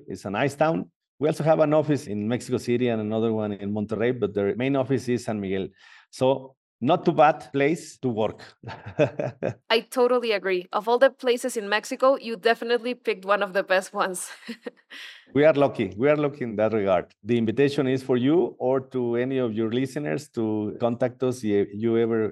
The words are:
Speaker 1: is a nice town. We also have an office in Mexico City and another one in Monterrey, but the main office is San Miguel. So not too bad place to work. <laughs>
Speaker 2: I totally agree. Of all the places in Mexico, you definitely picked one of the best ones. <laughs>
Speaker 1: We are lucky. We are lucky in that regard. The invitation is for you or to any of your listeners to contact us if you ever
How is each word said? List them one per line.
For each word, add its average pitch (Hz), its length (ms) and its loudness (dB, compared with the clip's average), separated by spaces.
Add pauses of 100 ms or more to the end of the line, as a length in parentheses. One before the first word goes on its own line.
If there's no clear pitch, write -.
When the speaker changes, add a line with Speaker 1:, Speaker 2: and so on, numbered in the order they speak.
Speaker 1:
is - 180 -12
a 104 40 -8
nice 131 260 -2
town. 165 360 0 (260)
We 151 120 0
also 156 160 -2
have 160 140 4
an 151 140 4
office 151 340 2
in 104 200 -4
Mexico 120 300 -2
City 120 320 0
and 113 120 0
another 110 300 0
one 107 220 -2
in 101 200 -6
Monterrey, 107 460 -2
but 101 140 -2
the 101 240 0
main 131 180 0
office 131 320 0
is 120 160 -2
San 110 160 -4
Miguel. 95 300 -4 (420)
So 131 440 0 (260)
not 160 240 2
too 170 80 4
bad 156 400 4
place 143 460 -2
to 127 100 -2
work. 107 340 -2 (540)
<laughs> - 720 -4
Speaker 2:
I 226 100 2 (100)
totally 240 440 0
agree. 185 400 -2
Of 208 160 -2
all 240 100 2
the 269 100 8
places 254 460 -2
in 202 140 -6
Mexico, 254 480 2
you 226 180 -8
definitely 233 600 0
picked 208 280 -6
one 196 180 2
of 196 120 -2
the 190 100 0
best 185 300 0
ones. 190 360 -4 (180)
<laughs> 233 120 -14 (760)
Speaker 1:
We 143 80 6
are 156 100 8
lucky. 123 440 0
We 127 100 0
are 147 80 4
lucky 143 300 -2
in 110 100 -8
that 107 160 2
regard. 98 500 0
The 117 160 0
invitation 135 500 0
is 131 140 0
for 131 140 0
you 139 420 2
or 131 220 0
to 123 380 -4
any 131 200 -2
of 120 160 -2
your 110 160 -2
listeners 143 600 -4
to 107 500 -2
contact 120 440 -2
us 123 200 -2
if 101 300 2
you 113 240 0
ever 113 340 0